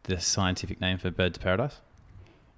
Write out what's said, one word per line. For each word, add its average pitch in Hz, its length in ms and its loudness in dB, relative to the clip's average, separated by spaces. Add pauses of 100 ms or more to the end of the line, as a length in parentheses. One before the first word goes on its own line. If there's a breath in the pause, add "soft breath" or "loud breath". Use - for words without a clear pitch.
the 92 160 0
scientific 92 600 0
name 92 160 2
for 90 140 -2
birds 90 260 2
of - 60 -12
paradise? 110 320 2 (840 soft breath)